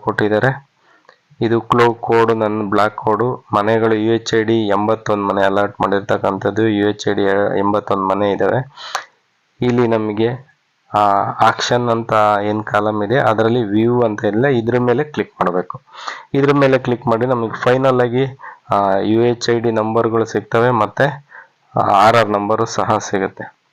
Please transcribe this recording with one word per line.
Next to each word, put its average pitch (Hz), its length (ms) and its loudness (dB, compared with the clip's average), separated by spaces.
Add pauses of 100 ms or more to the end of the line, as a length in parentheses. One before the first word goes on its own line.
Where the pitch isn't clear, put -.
ಕೊಟ್ಟಿದ್ದಾರೆ. 107 680 0 (720)
ಇದು 117 200 2
ಕ್ಲೋ 120 340 2
ಕೋಡ್, 113 420 2
ನನ್ನ 107 340 -2
ಬ್ಲಾಕ್ 104 260 0
ಕೋಡು. 117 480 -2 (100)
ಮನೆಗಳು 110 400 2
ಯು 110 200 0
ಎಚ್ 113 200 -4
ಐ 113 100 2
ಡಿ 110 240 0
ಎಂಬತ್ತೊಂದು 104 680 -2
ಮನೆ 98 120 2
ಅಲಾಟ್ 101 340 -2
ಮಾಡಿರ್ತಕ್ಕಂಥದ್ದು, 101 880 -2
ಯು 104 200 0
ಎಚ್ 104 200 -4
ಐ 104 60 0
ಡಿ 101 80 -2 (360)
ಎಂಬತ್ತೊಂದು 101 460 -2
ಮನೆ 98 280 0
ಇದಾವೆ. 101 400 -2 (880)
ಇಲ್ಲಿ 123 260 2
ನಮಗೆ, 113 580 -2 (480)
ಆ, 107 40 2 (500)
ಆಕ್ಷನ್ 120 400 -2
ಅಂತ 113 240 -2 (300)
ಏನ್ 107 220 -4
ಕಾಲಮ್ 107 380 -2
ಇದೆ 107 160 0
ಅದರಲ್ಲಿ 113 440 2
ವ್ಯೂ 113 400 0
ಅಂತ 107 220 -2
ಇಲ್ಲ, 107 220 0
ಇದ್ರ 120 320 0
ಮೇಲೆ 120 260 0
ಕ್ಲಿಕ್ 123 360 -6
ಮಾಡ್ಬೇಕು. 90 400 -4 (540)
ಇದ್ರ 139 180 2
ಮೇಲೆ 135 260 4
ಕ್ಲಿಕ್ 123 280 -4
ಮಾಡಿ 117 200 0
ನಮಗೆ 117 340 -4
ಫೈನಲ್ 131 400 2
ಆಗಿ, 127 380 -2 (320)
ಆ, 101 260 2
ಯು 107 280 2
ಎಚ್ 120 260 -2
ಐ 117 100 0
ಡಿ 117 100 0
ನಂಬರ್‌ಗಳು 110 540 0
ಸಿಗ್ತವೆ, 117 460 -2
ಮತ್ತೆ 127 560 -2 (540)
ಆರ್ 107 360 4
ಆರ್ 110 120 4
ನಂಬರು 104 360 0
ಸಹ 104 340 -2
ಸಿಗುತ್ತೆ. - 640 -6 (120)